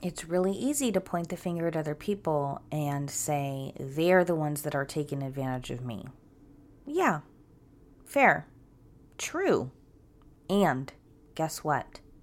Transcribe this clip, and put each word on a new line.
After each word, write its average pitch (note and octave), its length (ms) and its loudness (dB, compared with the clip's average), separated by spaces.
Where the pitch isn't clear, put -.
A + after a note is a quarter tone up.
It's E3+ 280 -8
really F#3 240 2
easy B3+ 400 0
to F#3 80 2
point E3+ 280 -4
the F3+ 80 -6
finger E3+ 300 -2
at D#3+ 100 0
other D3+ 180 -2
people D3+ 760 -2
and C#3+ 400 -2
say, C#3 680 -2
"They're E3 420 4
the F3 120 2
ones D3 280 0
that D3 120 -2
are C#3 100 0
taking C#3+ 380 -4
advantage C3 480 -4
of B2+ 140 -6
me." A#2 220 -8
Yeah, C#4+ 340 2
fair, G#3+ 420 4
true. A#3 520 2
And D3+ 440 2
guess - 300 -4
what? C#3+ 360 -2